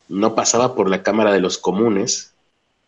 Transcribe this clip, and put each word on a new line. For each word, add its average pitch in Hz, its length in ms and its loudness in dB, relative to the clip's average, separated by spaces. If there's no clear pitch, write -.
no 107 260 0
pasaba 117 400 0
por 95 160 0
la 95 120 -2
Cámara 104 300 2
de 95 80 2
los 90 160 -2
Comunes, 98 800 -2